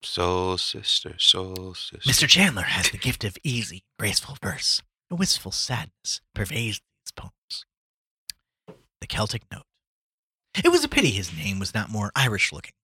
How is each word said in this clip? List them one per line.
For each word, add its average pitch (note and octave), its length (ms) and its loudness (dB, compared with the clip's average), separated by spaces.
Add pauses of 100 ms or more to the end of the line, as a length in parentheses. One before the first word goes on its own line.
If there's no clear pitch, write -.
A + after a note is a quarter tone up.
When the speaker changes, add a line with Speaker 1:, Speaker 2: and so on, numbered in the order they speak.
Speaker 1:
Soul F2+ 560 0
sister, - 600 -2
soul F#2 560 0
sister. - 340 -12
Speaker 2:
Mister C#3 200 6
Chandler D#3+ 360 6
has F2 260 2
the - 80 -10
gift - 260 -2
of G2+ 200 -4
easy, A2 400 -4 (140)
graceful G#2 440 -2
verse. - 400 0 (300)
A F3+ 40 -4
wistful E3+ 360 0
sadness - 720 -4 (120)
pervades A2+ 460 -2 (240)
these - 120 -14
poems. - 500 -14 (1400)
The - 60 -16
Celtic G#2+ 340 -2 (100)
note. - 120 -14 (1000)
It E4+ 80 8
was F4 120 6
a - 60 -2
pity F#3 200 4
his F#2+ 260 -4
name F#2+ 240 -4
was F#2+ 140 -4
not G#2+ 160 -2
more G#2 260 -2
Irish A#2+ 380 2
looking. - 200 -14 (100)